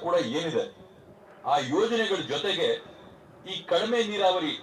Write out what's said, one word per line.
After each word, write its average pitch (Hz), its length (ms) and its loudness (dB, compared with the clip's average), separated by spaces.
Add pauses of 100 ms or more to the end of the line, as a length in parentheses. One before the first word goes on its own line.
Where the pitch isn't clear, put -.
ಕೂಡ 175 120 2 (220)
ಏನಿದೆ, 151 260 0 (880)
ಆ - 20 6 (200)
ಯೋಜನೆಗಳ 214 460 2 (120)
ಜೊತೆಗೆ 170 340 0 (840)
ಈ - 20 -8 (160)
ಕಡಿಮೆ 220 280 2 (120)
ನೀರಾವರಿ, 185 420 2 (100)